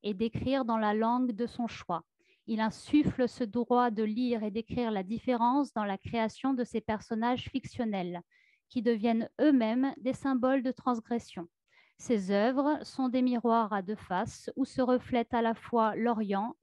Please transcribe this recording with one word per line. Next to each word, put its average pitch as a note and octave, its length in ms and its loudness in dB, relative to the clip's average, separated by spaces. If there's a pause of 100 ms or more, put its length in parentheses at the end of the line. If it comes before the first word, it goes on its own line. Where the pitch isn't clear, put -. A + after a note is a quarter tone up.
et G#3 100 -4
d'écrire B3 520 -2
dans A3+ 120 0
la G#3+ 160 2
langue A#3+ 380 0
de A3+ 160 -4
son A#3+ 180 -6
choix. - 380 -6 (480)
Il G#3+ 100 -2
insuffle B3 680 2
ce - 140 -6
droit A#3+ 480 2
de G#3+ 100 -2
lire A3 420 0
et G#3 60 -2
d'écrire A3+ 400 -4
la G3 140 0
différence A#3+ 680 0
dans G#3+ 100 -2
la G3 160 -4
création A#3 560 -2
de A#3+ 80 0
ces A3+ 180 -4
personnages A3+ 680 -2
fictionnels, F#3+ 720 -4 (480)
qui B3 120 -4
deviennent A3+ 480 2 (100)
eux-mêmes B3+ 580 4
des B3+ 160 -2
symboles C4 500 0
de B3+ 80 -2
transgression. - 760 -4 (520)
Ces G3+ 320 0
œuvres C4 500 2
sont - 260 -4
des B3 140 0
miroirs A#3 500 2
à G3 120 -2
deux G3+ 100 -6
faces - 600 -6
où C4 100 0
se - 160 -2
reflètent B3 540 2
à A#3 80 2
la A3+ 100 2
fois A3 420 2
l'Orient G#3+ 680 -2